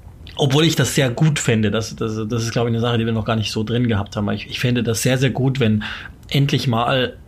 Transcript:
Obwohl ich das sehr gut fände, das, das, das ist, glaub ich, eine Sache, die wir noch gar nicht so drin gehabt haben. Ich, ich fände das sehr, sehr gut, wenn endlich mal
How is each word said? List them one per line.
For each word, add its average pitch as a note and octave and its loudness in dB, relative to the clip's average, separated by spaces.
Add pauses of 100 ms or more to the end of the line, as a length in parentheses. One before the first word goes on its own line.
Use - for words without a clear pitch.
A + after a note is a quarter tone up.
(360)
Obwohl C#3+ 4
ich E3 4
das B2+ 0
sehr C3+ 2
gut D3 2
fände, A2 2
das, A2 -4
das, A2 -4 (120)
das A2+ -2
ist, A2+ -4
glaub A#2+ 0
ich, A#2 0
eine A2+ 0
Sache, A#2+ 0
die A2+ 0
wir A2+ 0
noch A2 -2
gar A2+ 0
nicht G#2+ -2
so A2 -2
drin A#2 0
gehabt G2 -2
haben. G#2 -2
Ich, G#2 -4
ich - -10
fände B2 0
das A2 -2
sehr, C3 2
sehr B2+ 2
gut, C3 0
wenn A2 2 (460)
endlich C#3+ 2
mal B2 0 (100)